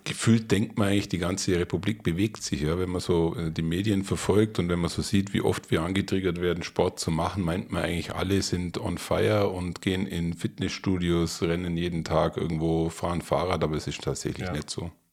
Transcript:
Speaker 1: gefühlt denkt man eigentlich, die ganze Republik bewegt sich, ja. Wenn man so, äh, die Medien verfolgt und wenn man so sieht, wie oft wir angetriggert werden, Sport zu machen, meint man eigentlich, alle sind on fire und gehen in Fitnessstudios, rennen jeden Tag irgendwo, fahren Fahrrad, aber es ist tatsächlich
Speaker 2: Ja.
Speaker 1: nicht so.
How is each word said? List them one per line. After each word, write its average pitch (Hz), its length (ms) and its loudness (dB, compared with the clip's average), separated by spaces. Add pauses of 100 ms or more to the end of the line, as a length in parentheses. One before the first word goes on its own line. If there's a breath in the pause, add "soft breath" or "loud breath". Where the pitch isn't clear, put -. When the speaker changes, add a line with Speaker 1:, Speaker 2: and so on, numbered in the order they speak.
Speaker 1:
gefühlt 113 460 4
denkt 101 280 2
man 101 100 4
eigentlich, 101 200 2
die 90 100 -2
ganze 90 400 0
Republik 87 440 -2
bewegt 95 400 0
sich, 73 180 -4
ja. 78 180 0
Wenn 92 120 -2
man 90 100 -2
so, 82 340 2
äh, 82 160 -4
die 80 120 -4
Medien 95 420 0
verfolgt 101 540 2
und 87 100 2
wenn 87 120 0
man 85 100 0
so - 100 -4
sieht, 98 320 0
wie 90 80 2
oft - 300 0
wir 87 120 2
angetriggert 92 580 0
werden, 85 220 0
Sport - 380 0
zu - 100 -2
machen, 85 340 0
meint 85 280 -2
man 82 120 0
eigentlich, 85 300 -2
alle 92 280 0
sind 87 360 -2
on 87 200 -2
fire 101 500 2
und 90 320 -4
gehen 92 260 0
in 85 280 -2
Fitnessstudios, 87 1080 0
rennen 85 360 0
jeden 85 260 -2
Tag 80 320 2
irgendwo, 82 540 0
fahren - 320 -2
Fahrrad, 90 420 0
aber 78 120 0
es 73 100 -4
ist - 160 -6
tatsächlich - 460 -4
Speaker 2:
Ja. 90 40 -4
Speaker 1:
nicht - 160 -4
so. 87 220 -8 (220)